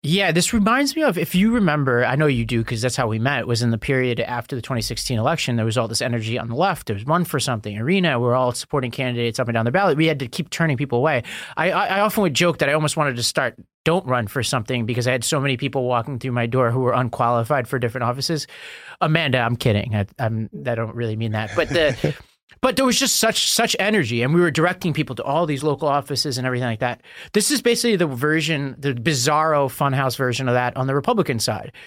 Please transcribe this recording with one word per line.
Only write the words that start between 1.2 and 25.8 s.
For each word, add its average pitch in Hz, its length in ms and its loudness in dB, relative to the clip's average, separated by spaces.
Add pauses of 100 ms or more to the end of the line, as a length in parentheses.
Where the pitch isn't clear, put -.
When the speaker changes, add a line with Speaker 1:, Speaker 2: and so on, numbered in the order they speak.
Speaker 1:
you 202 180 6
remember, 147 520 4
I 123 100 0
know 151 140 4
you 117 160 2
do 113 180 0
'cause 113 180 -4
that's 120 140 0
how 123 140 0
we 110 100 0
met, 131 300 0
was 120 140 0
in 117 100 2
the 110 60 0
period 127 420 0
after 120 340 -4
the 113 80 -6
twenty 120 180 -4
sixteen 117 380 -4
election. 127 380 0
There 110 80 0
was 113 120 0
all 113 120 0
this 113 120 -4
energy 117 380 -2
on 113 100 -6
the 117 60 -8
left. 170 320 0
There 110 80 -4
was 101 100 -8
Run 165 200 0
for 143 160 -2
Something, 107 360 -4
Arena. 151 440 2
We're 120 160 2
all 127 160 2
supporting 127 400 -4
candidates 120 480 -2
up 117 80 0
and 117 60 -2
down 113 100 2
the 123 80 2
ballot. 180 240 2
We 160 100 4
had 151 140 0
to 127 80 -4
keep - 220 -6
turning 156 260 0
people 127 220 0
away. 139 260 2 (320)
I, 170 160 0
I, 185 140 0
I 190 140 0
often 214 220 2
would 160 120 2
joke 170 240 2
that 143 100 2
I 147 60 2
almost 151 220 0
wanted 143 200 0
to 120 80 -4
start 131 320 -2 (280)
Don't 175 220 2
Run 123 220 0
for 127 160 -4
Something 120 420 -2
because 120 220 0
I 127 40 2
had 127 120 0
so 143 160 0
many 135 160 0
people 135 320 -2
walking 123 320 -2
through 131 120 -4
my 120 140 0
door 120 240 2
who 123 80 0
were 127 140 2
unqualified 120 760 0
for 131 140 -2
different 120 240 -2
offices. 135 420 -2 (540)
Amanda, 156 380 2
I'm 120 180 2
kidding. 107 400 0
I, 101 100 0 (140)
I'm, 110 280 -2 (160)
I 120 120 -2
don't 113 180 -6
really 117 220 -4
mean 113 160 -2
that. 107 240 -4
But 165 140 0
the 151 500 0
Speaker 2:
<laughs> - 40 -20 (360)
Speaker 1:
But 254 140 2
there 269 100 2
was 247 140 4
just 262 220 2
such, - 320 2
such - 260 2
energy, 185 440 0
and 139 120 2
we 175 60 4
were 170 100 4
directing 160 420 0
people 147 220 -4
to 113 80 -8
all 156 240 0
these 143 160 -4
local 151 240 -2